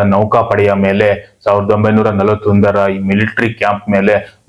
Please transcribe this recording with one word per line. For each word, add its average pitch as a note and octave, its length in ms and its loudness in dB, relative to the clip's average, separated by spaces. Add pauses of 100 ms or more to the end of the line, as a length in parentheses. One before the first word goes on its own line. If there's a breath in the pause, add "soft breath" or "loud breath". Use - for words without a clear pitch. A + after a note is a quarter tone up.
ನೌಕಾಪಡೆಯ G2+ 680 2
ಮೇಲೆ G2 680 -2
ಸಾವಿರದ G2+ 280 0
ಒಂಬೈನೂರ G#2+ 380 2
ನಲವತ್ತೊಂದರ G2+ 640 0 (160)
ಈ G2 80 -6
ಮಿಲಿಟರಿ G#2+ 540 -2
ಕ್ಯಾಂಪ್ G2+ 360 -4
ಮೇಲೆ G2+ 580 -2